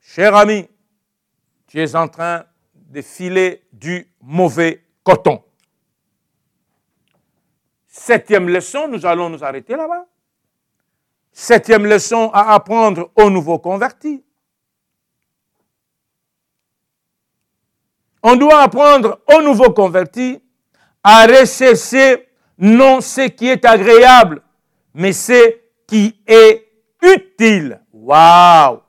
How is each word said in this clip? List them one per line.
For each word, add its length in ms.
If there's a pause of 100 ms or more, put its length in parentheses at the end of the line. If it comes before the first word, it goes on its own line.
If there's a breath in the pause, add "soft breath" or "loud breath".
Cher 340
ami, 340 (960)
tu 140
es 140
en 140
train 380 (280)
de 280
filer 720
du 380 (120)
mauvais 640 (180)
coton. 400 (2500)
Septième 640
leçon, 400
nous 160
allons 240
nous 160
arrêter 320
là-bas. 300 (1300)
Septième 540
leçon 460
à 220
apprendre 600
aux 160
nouveaux 280
convertis. 680 (4000)
On 140
doit 260
apprendre 580 (120)
aux 80
nouveaux 320
convertis 680 (640)
à 220
rechercher 1000 (300)
non 420
ce 280
qui 180
est 180
agréable, 800 (520)
mais 180
ce 460 (280)
qui 400
est 460 (300)
utile. 760 (120)
Waouh ! 960